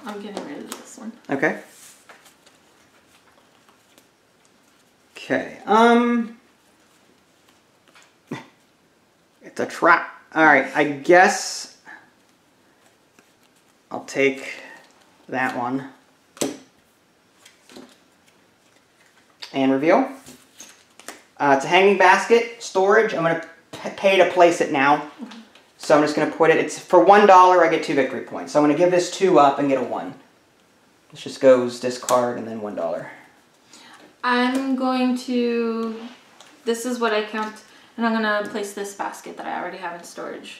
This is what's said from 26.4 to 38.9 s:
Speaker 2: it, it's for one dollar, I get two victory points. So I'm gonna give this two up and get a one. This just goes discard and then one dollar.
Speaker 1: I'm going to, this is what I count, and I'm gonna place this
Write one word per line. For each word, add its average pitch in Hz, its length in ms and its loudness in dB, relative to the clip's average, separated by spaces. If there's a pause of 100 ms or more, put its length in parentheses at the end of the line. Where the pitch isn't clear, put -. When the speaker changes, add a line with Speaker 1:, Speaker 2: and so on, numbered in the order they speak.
Speaker 2:
it, 160 80 4
it's - 220 -6
for 175 240 4
one 202 240 8
dollar, 180 360 8
I 165 60 2
get 160 140 -2
two 160 120 -6
victory 131 260 -2
points. 90 320 -14
So 151 60 4
I'm 147 80 4
gonna 147 100 2
give 175 140 4
this 175 200 0
two 170 280 2
up 143 200 4
and 143 100 -2
get 131 100 0
a 123 40 -4
one. 92 300 -8 (1000)
This - 100 -20
just - 180 -14
goes 123 400 4
discard 123 580 -2
and 110 100 -12
then 113 140 -12
one 104 140 -10
dollar. 85 340 -8 (1120)
Speaker 1:
I'm 254 520 -2
going 254 440 -2
to, 233 760 -4 (720)
this 233 200 -4
is 240 140 -6
what 226 140 -2
I 214 100 -2
count, 214 320 -8 (400)
and 226 100 -4
I'm 226 80 0
gonna 214 360 -2
place 202 240 -10
this 202 220 -12